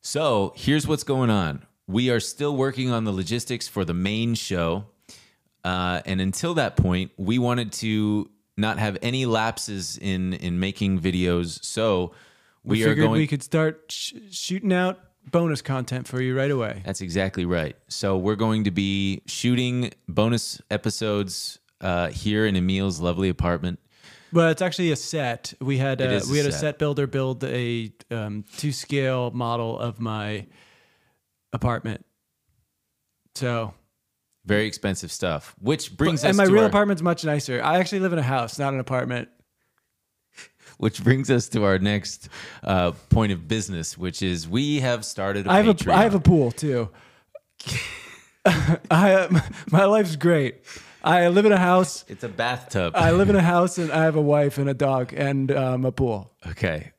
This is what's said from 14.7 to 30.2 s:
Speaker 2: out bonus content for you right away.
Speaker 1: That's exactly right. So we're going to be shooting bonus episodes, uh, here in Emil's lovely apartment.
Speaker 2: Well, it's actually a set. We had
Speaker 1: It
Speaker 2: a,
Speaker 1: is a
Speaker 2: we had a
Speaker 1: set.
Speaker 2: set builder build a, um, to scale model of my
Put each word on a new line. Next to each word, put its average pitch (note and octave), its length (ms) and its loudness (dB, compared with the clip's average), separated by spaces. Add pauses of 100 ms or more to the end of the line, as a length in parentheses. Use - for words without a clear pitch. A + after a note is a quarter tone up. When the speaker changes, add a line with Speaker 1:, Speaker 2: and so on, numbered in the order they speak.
Speaker 2:
out F#3 260 -2 (300)
bonus E3+ 320 0
content B2+ 440 -4
for B2+ 140 -6
you B2+ 160 -2
right C3+ 140 0
away. A2+ 340 -4
Speaker 1:
That's F#2+ 160 -6
exactly F#2+ 460 -2
right. E2 320 -2 (100)
So G2 300 -2
we're G2 180 0
going A2 280 0
to G2+ 60 2
be G2 540 -2
shooting B2 680 -2 (160)
bonus A2+ 540 0 (100)
episodes, G#2 880 -4 (220)
uh, F2 280 0
here G#2+ 360 0
in G#2 120 2
Emil's F#2+ 440 0
lovely F2 300 0
apartment. F2 480 -2 (560)
Speaker 2:
Well, E3 160 4
it's D#3 100 -2
actually F3+ 320 -2
a C#3 40 0
set. B2+ 680 -6
We C3 160 0
had C3 240 -2
Speaker 1:
It B2+ 80 0
Speaker 2:
a, B2 60 0
Speaker 1:
is A2 120 -4
a - 20 -2
Speaker 2:
we C#3+ 60 0
had D3 100 2
a C#3+ 60 0
Speaker 1:
set. D3 80 -4
Speaker 2:
set D3 180 -4
builder C#3+ 280 0
build C3 360 -4
a, A#2+ 480 -4 (200)
um, G#2+ 340 -6 (140)
to D3+ 120 -2
scale C3 600 -2
model A#2 480 -4
of A2+ 200 -6
my G#2+ 460 -6 (1080)